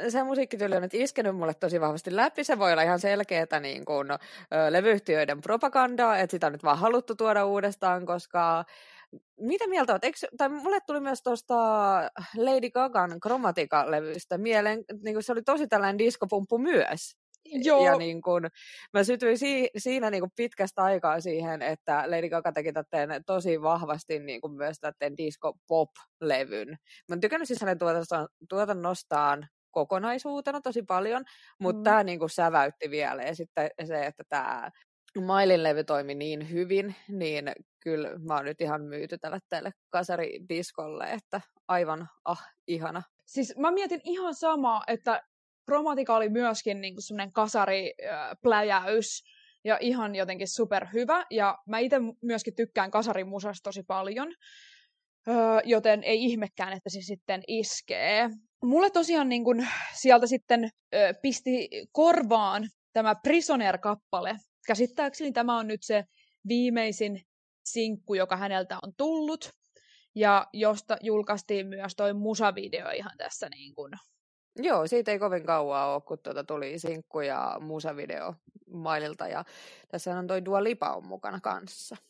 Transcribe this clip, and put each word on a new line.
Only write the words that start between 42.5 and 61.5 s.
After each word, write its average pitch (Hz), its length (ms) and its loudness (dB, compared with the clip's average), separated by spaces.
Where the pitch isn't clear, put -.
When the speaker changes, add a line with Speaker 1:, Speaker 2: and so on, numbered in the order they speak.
Speaker 1:
ihana. 165 340 -6
Speaker 2:
Siis 247 320 -6
mä 311 140 2
mietin 359 320 -2
ihan 349 320 -6
samaa, 269 520 0
että 233 360 -2
Chromatica 277 500 0
oli 220 140 2
myöskin 220 520 -2
niinku 190 200 -12
semmonen 196 320 -10
kasari, 196 680 0
ö, - 40 -10
pläjäys 214 800 2
ja 214 160 2
ihan 233 340 0
jotenkin 185 320 -4
superhyvä. 220 800 0
Ja 202 280 0
mä 220 120 -4
ite 262 200 2
m-, 226 220 -4
myöskin 226 340 -4
tykkään 202 360 -2
kasarimusasta 202 720 -2
tosi 196 200 -10
paljon, 196 440 -6
ö, 226 40 0
joten 220 400 4
ei 226 220 2
ihmekään, 202 480 -2
että 190 160 -10
se 196 120 -10
sitten 190 460 -6
iskee. 214 800 -2
Mulle 320 260 6
tosiaan 330 400 2
niinku 240 240 2
sieltä 247 340 8
sitten, 233 420 2
ö, 202 260 6
pisti 254 480 0